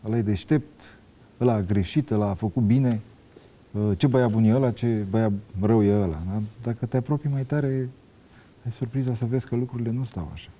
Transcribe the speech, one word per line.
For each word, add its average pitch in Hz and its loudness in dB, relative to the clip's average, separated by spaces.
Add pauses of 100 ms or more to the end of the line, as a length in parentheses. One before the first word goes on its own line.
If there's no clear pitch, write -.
ăla 110 -2
e 117 2
deștept, - -2 (420)
ăla 123 4
a 107 2
greșit, 101 0
ăla 104 2
a 101 -2
făcut 110 -2
bine, 120 4 (720)
uh, 104 0
ce - 2
băiat 127 4
bun 110 2
e 110 6
ăla, 131 4
ce 113 -4 (240)
băiat 110 2 (280)
rău 107 4
e 101 4
ăla.” 85 0 (100)
Da? 107 -4 (220)
Dacă 117 -6
te 117 -4
apropii 147 -2
mai 139 -2
tare, 135 -2 (760)
ai 120 -6
surpriza 127 -4
să 113 -4
vezi 120 -2
că 117 -4
lucrurile 120 -4
nu 123 -4
stau 87 -10
așa. - -16 (120)